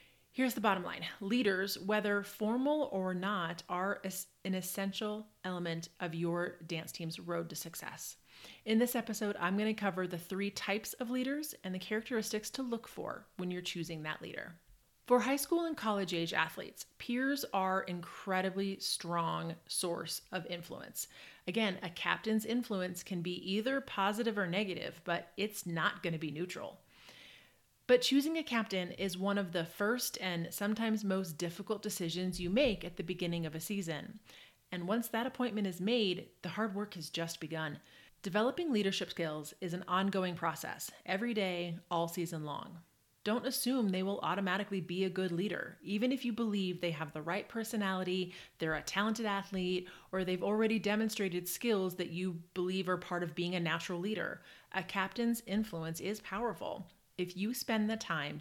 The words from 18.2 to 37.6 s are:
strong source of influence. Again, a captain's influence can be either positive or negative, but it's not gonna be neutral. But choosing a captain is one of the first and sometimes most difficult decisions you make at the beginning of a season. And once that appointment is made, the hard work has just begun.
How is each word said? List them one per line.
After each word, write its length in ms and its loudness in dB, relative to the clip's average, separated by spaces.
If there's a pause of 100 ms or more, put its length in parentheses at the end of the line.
strong 720 0 (140)
source 540 -2 (100)
of 160 -2
influence. 600 -8 (400)
Again, 360 2
a 60 -4
captain's 560 2
influence 580 0
can 180 -2
be 320 -2
either 260 2
positive 580 0
or 100 2
negative, 580 -2
but 320 -2
it's 300 -2
not 340 0
gonna 160 0
be 140 -2
neutral. 480 -6 (1080)
But 160 8
choosing 360 6
a 60 0
captain 500 0
is 240 -2
one 200 2
of 140 0
the 140 0
first 540 0
and 320 -2
sometimes 540 0
most 320 0
difficult 440 -4
decisions 600 -2
you 80 0
make 340 4
at 140 -8
the 60 -2
beginning 420 -2
of 100 -4
a 40 -6
season. 600 -4 (520)
And 160 -4
once 220 2
that 180 0
appointment 400 0
is 120 -4
made, 480 2 (140)
the 80 -4
hard 260 -2
work 200 -4
has 140 -8
just 300 -4
begun. 400 -4 (420)